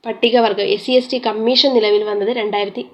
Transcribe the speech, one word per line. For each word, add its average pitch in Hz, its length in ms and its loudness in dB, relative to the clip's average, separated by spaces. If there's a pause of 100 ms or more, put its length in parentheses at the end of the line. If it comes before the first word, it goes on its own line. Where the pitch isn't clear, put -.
പട്ടികവർഗ 226 560 2
എസ് 202 260 -2
സി 254 60 -2
എസ് 254 180 2
ടി 254 80 -2
കമ്മീഷൻ 247 560 0
നിലവിൽ 208 280 2
വന്നത് 208 260 -2
രണ്ടായിരത്തി 202 640 -4